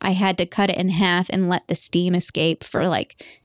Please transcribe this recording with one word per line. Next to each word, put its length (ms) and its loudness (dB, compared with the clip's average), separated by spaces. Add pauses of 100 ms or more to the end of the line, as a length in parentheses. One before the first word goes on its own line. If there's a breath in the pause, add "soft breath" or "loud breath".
I 80 0
had 280 2
to 80 -2
cut 240 0
it 60 -2
in 140 0
half 400 2
and 180 0
let 180 -2
the 80 -2
steam 400 0
escape 480 0
for, 240 -2
like, 400 -4 (180 loud breath)